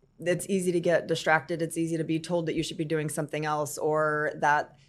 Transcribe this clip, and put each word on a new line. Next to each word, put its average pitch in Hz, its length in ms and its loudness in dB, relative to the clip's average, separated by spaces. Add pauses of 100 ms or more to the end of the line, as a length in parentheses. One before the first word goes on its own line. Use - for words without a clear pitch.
(200)
It's 175 300 0
easy 180 240 2
to 175 80 2
get 170 260 2
distracted. 160 540 2
It's 165 160 -4
easy 165 200 0
to 160 60 0
be 160 160 -2
told 170 280 -2
that 165 80 -2
you 156 80 -2
should 156 140 -8
be 160 80 -2
doing 151 240 -2
something 156 360 -4
else 151 320 -2
or 151 640 2
that 147 340 2 (140)